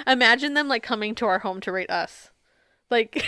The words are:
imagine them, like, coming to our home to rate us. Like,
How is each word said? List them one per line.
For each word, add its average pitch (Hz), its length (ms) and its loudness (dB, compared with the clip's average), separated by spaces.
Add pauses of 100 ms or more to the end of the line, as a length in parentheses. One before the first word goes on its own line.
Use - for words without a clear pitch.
imagine 262 480 4
them, 294 120 0
like, 247 140 0
coming 214 340 -4
to 240 120 -2
our 185 100 2
home 190 240 -6
to 190 100 -6
rate 185 200 -4
us. - 400 -6 (580)
Like, 233 380 0